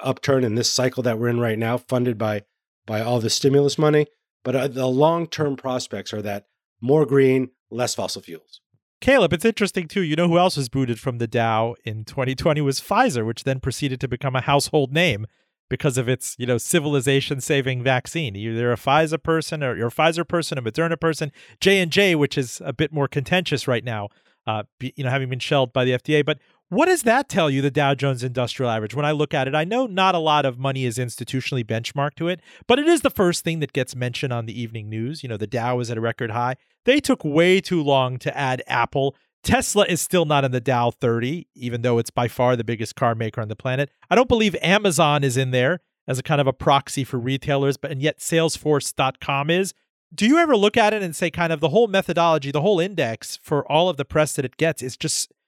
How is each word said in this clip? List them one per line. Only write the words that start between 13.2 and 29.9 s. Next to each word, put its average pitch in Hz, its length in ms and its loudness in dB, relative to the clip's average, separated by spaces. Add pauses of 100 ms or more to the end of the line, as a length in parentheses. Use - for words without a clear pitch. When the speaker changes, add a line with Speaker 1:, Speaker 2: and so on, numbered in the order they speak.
Speaker 2:
which 117 200 -6
then 135 160 -2
proceeded 131 400 -4
to 131 80 -4
become 123 260 -4
a 131 60 0
household 143 520 0
name 139 340 0 (440)
because 127 260 -2
of 120 120 -2
its, - 300 -4
you 123 80 -6
know, 120 120 0
civilization-saving 139 1200 0
vaccine. 127 520 -2
You're 110 200 -6
either 120 180 0
a 117 40 0
Pfizer 151 460 0
person 160 400 -2
or 123 140 -2
you're 117 120 -2
a - 40 -4
Pfizer 160 340 2
person, 165 320 -4
a 127 40 -6
Moderna 160 380 -2
person. 156 320 -2 (280)
J 196 200 4
and 170 120 0
J, 185 220 4
which 147 220 2
is 127 280 -6
a 151 80 -6
bit 151 200 -2
more 139 160 -2
contentious 151 600 -2
right 120 160 0
now, 107 240 -6 (380)
uh, 110 180 -2 (140)
be, 127 180 -8
you 143 80 -6
know, 127 60 0
having 131 200 -2
been 131 80 -6
shelved 131 340 0
by 127 120 2
the 127 100 2
F 123 80 -4
D 151 140 0
A. 147 60 4
But 147 160 -2 (320)
what 247 160 2
does 359 160 2
that 240 260 2
tell 165 220 2
you, 135 120 0
the 139 80 2
Dow 139 240 2
Jones 135 280 -2
Industrial 123 480 -2
Average? 110 240 -4
When 147 100 -2
I 147 60 0
look 151 240 -2
at 131 140 0
it, 139 80 -2
I 156 80 0
know 233 220 -2
not 190 280 2